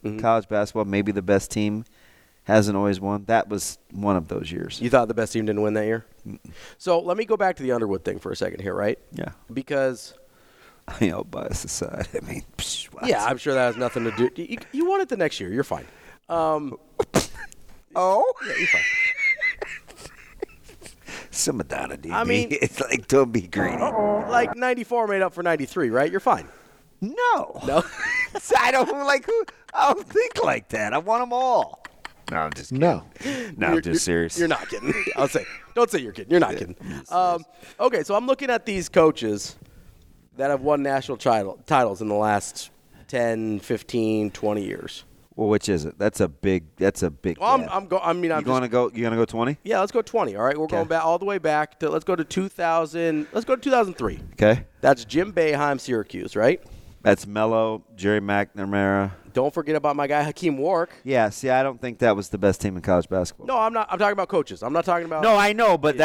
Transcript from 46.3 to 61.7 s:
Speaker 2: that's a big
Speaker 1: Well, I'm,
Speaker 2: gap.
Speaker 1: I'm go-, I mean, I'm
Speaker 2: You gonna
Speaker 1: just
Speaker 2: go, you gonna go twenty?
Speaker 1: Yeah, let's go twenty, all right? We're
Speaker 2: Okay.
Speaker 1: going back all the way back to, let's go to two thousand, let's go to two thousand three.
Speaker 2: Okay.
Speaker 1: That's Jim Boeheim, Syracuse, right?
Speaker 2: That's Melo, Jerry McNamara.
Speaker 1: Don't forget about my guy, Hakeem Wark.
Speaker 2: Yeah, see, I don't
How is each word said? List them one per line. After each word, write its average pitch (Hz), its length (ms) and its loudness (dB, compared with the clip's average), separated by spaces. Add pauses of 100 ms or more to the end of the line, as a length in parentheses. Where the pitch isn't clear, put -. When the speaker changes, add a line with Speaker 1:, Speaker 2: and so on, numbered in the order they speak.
Speaker 2:
that's - 280 0
a 85 60 0
big 82 280 -4
Speaker 1:
Well, 226 160 2
I'm, 269 60 4
Speaker 2:
gap. - 120 -6
Speaker 1:
I'm 196 140 -2
go-, 180 160 -2
I 170 120 2
mean, 170 180 -2
I'm 156 80 0
Speaker 2:
You - 60 -6
gonna 127 200 2
Speaker 1:
just 110 60 -8
Speaker 2:
go, 123 200 4
you 117 120 -4
gonna 113 120 0
go 117 80 4
twenty? 117 380 -2
Speaker 1:
Yeah, 208 160 0
let's 196 140 0
go 233 100 2
twenty, 185 320 -2
all 104 80 -4
right? 139 160 2
We're 156 60 -2
Speaker 2:
Okay. 165 120 -2
Speaker 1:
going 165 120 0
back 160 160 0
all 165 160 2
the 190 40 -8
way 202 140 -2
back 151 420 0
to, 160 80 0
let's 156 160 -2
go 180 120 0
to 165 80 -2
two 190 240 -4
thousand, 165 840 0
let's 226 120 -2
go 262 100 0
to 247 80 0
two 285 80 -2
thousand 220 240 4
three. 110 240 -4 (140)
Speaker 2:
Okay. 110 320 6 (160)
Speaker 1:
That's 135 240 4
Jim 175 280 0
Boeheim, 147 460 2
Syracuse, 107 560 -4
right? 120 260 4 (420)
Speaker 2:
That's 101 240 4
Melo, 110 580 0 (120)
Jerry 101 240 2
McNamara. 98 880 2 (240)
Speaker 1:
Don't 135 180 2
forget 156 240 -2
about 147 180 0
my 143 120 0
guy, 147 160 2
Hakeem 151 340 -2
Wark. 165 340 0 (140)
Speaker 2:
Yeah, 123 240 4
see, 127 220 -4
I 131 120 4
don't 135 160 -4